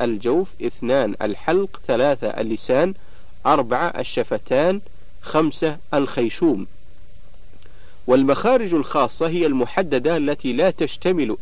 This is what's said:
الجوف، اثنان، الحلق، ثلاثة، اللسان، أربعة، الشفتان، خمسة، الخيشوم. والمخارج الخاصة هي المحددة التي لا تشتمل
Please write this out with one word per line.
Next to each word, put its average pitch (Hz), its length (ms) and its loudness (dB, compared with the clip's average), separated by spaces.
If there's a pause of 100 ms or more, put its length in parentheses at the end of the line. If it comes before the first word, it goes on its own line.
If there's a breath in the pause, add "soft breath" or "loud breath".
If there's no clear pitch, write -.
الجوف، 120 480 0 (140)
اثنان، 120 600 0
الحلق، 160 640 0
ثلاثة، 123 420 2
اللسان، 123 640 0 (520 soft breath)
أربعة، 139 420 2 (100)
الشفتان، 131 800 0 (420 soft breath)
خمسة، 156 540 0 (180)
الخيشوم. 127 720 2 (1400 soft breath)
والمخارج 170 680 4
الخاصة 147 540 0
هي 170 180 2
المحددة 143 680 2
التي 143 360 -2
لا 165 180 2
تشتمل 156 720 0